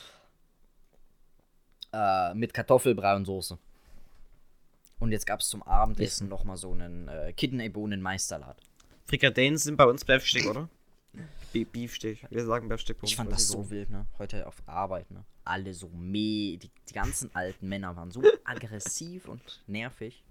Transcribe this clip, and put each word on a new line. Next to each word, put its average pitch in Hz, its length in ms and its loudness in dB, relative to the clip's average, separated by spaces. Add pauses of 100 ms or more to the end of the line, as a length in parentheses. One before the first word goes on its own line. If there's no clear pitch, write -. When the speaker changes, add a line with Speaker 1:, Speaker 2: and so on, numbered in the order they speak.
(1900)
Speaker 1:
Äh, 95 440 2
mit 113 180 -2
Kartoffelbrei 107 640 6
und 98 100 -2
Soße. 92 320 -6 (1400)
Und 113 120 4
jetzt 101 140 0
gab's - 240 -2
zum 104 140 -8
Abendessen 107 420 6 (200)
Speaker 2:
Essen. 98 40 -8
Speaker 1:
noch 95 140 -2
mal 92 140 -2
so 90 140 -6
einen, 87 360 0
äh, 80 260 -6
Kidneybohnen-Meistersalat. 98 1300 -4 (440)
Speaker 2:
Frikadellen 139 520 4
sind 147 200 -2
bei 143 80 12
uns 123 200 6
Beefsteak, 131 420 4
oder? 143 220 -4 (840)
Be-, 113 140 0
Beefsteak. 117 680 -8
Wir 117 140 -2
sagen 113 220 -2
Beefsteak - 320 -2
bei 104 60 -8
Speaker 1:
Ich 107 60 0
Speaker 2:
uns, - 60 0
Speaker 1:
fand 110 140 -2
Speaker 2:
weiß 104 40 4
Speaker 1:
das - 60 2
Speaker 2:
nicht - 100 4
Speaker 1:
so 110 80 -4
Speaker 2:
warum. 101 100 -6
Speaker 1:
wild, 104 200 -4
ne? 101 180 -2 (100)
Heute 101 300 -4
auf - 200 -14
Arbeit, 92 440 -4
ne? 95 120 -16 (200)
Alle 95 300 -4
so 87 160 -14
me-, 98 680 -2
die, - 140 -18 (180)
die - 40 -20
ganzen 104 420 -4
alten 92 320 -6
Männer 95 300 -6
waren 85 140 -10
so 123 120 -4
Speaker 2:
<laughs> - 220 8
Speaker 1:
aggressiv 123 840 -10
und - 400 -18
nervig. 110 640 -10